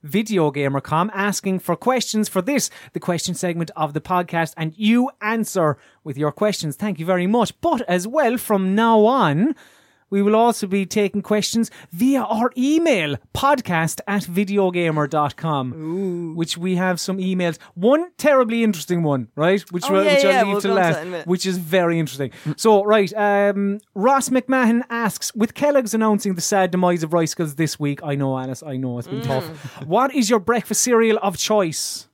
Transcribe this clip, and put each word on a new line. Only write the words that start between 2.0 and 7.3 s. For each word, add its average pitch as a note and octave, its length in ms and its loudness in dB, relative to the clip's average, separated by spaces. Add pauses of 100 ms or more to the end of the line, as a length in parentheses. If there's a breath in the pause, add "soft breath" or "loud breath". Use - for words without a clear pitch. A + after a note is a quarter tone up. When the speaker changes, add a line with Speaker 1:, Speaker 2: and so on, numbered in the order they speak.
Speaker 1:
for F#3+ 120 -2
this, B3+ 300 -2 (220 loud breath)
the E3+ 80 -8
question F3 340 -4
segment E3+ 420 -4
of D#3 160 -2
the D#3 80 -4
podcast, E3+ 560 -2
and D#3+ 200 -6
you A#3 340 2 (100)
answer G#3 560 0 (280 soft breath)
with C#3+ 120 -8
your D3 160 0
questions. E3+ 440 -2
Thank G3+ 240 -6
you D#3+ 60 -6
very F3+ 200 0
much. G#3+ 340 0